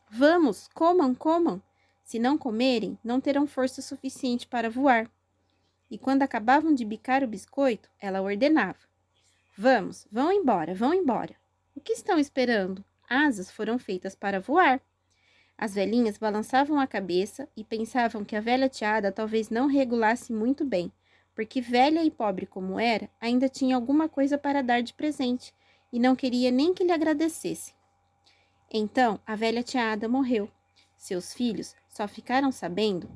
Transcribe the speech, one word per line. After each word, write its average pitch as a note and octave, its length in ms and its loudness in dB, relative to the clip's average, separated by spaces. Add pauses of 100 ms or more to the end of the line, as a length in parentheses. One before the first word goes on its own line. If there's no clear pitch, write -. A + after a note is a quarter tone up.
(100)
"Vamos, C#4+ 580 2
comam, E4 460 2
comam! D#4+ 480 0 (420)
Se - 140 -8
não B3+ 180 2
comerem, A3+ 680 -2
não B3 200 -2
terão C#4+ 240 0
força C4 340 -4
suficiente C4 640 -6
para A#3 220 -4
voar." A#3 420 2 (800)
E G#3 60 -10
quando C4+ 260 0
acabavam C4+ 520 2
de A#3+ 100 0
bicar B3+ 400 -2
o - 20 0
biscoito, A3 720 -2
ela F#3+ 220 -4
ordenava: G#3+ 640 0 (720)
"Vamos, G3 560 0
vão C4+ 180 0
embora, G#3 440 2
vão A#3 180 0
embora. C4+ 420 0 (400)
O - 60 -18
que A4+ 140 -6
estão F4 240 -2
esperando? G#3+ 640 -2 (240)
Asas B3+ 420 0
foram A3 280 -4
feitas F#3+ 360 -8
para G3 260 -4
voar." C4+ 400 4 (760)
As G#3 180 -8
velhinhas G#3 440 0
balançavam B3+ 600 0
a C4+ 80 2
cabeça G3 720 -4
e G#3+ 80 -12
pensavam A3+ 640 -2
que A3 100 -6
a G#3+ 40 -4
velha B3+ 280 2
tia G#3+ 280 -2
Ada G3+ 140 0
talvez A3 380 -2
não A#3+ 180 0
regulasse A#3+ 640 0
muito A#3+ 320 -2
bem, F#3+ 280 -2 (420)
porque A3 260 -6
velha C4 440 4
e D4+ 60 2
pobre G3 360 -4
como F#3 320 -8
era, G#3+ 320 0 (100)
ainda B3 280 2
tinha B3+ 260 0
alguma C#4 340 2
coisa C#4 300 0
para C#4+ 240 0
dar A#3+ 200 0
de - 120 -10
presente C4+ 580 -4 (400)
e A#3+ 60 -4
não B3+ 180 4
queria B3 340 0
nem D4 240 2
que F#4 80 -4
lhe F4 100 2
agradecesse. D#4 840 -2 (960)
Então, A3 560 0
a A3 100 -6
velha A3+ 260 -2
tia A#3 300 -2
Ada A3 160 -4
morreu. B3 420 0 (460)
Seus - 360 -8
filhos - 420 -4 (140)
só G#3 200 -8
ficaram C4 420 -2
sabendo F#3+ 640 -4